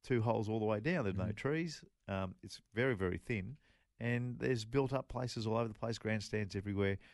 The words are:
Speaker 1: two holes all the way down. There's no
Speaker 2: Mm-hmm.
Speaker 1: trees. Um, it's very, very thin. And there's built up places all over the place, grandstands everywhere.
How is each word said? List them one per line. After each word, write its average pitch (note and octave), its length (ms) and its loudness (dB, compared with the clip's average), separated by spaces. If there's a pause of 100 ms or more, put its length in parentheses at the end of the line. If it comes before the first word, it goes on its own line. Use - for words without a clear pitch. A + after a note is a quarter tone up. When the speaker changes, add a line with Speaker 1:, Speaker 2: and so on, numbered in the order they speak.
Speaker 1:
two A#2+ 200 2
holes A2 260 2
all A2 100 0
the G#2+ 80 2
way G#2+ 140 2
down. D3+ 240 0
There's F#2+ 120 0
no F#2+ 80 0
Speaker 2:
Mm-hmm. G2 100 -2
Speaker 1:
trees. D#3 500 -2 (240)
Um, F#2+ 340 -2
it's - 180 -14 (140)
very, A#2+ 220 4
very F2+ 220 2
thin. A2 380 -4 (440)
And A#2+ 380 -2
there's B2 260 2
built C3 280 2
up C3 160 -2
places A#2+ 380 -2
all A2 100 2
over A#2 120 2
the G#2+ 60 -8
place, A#2 240 -4
grandstands G#2+ 580 -2
everywhere. G2 420 2 (160)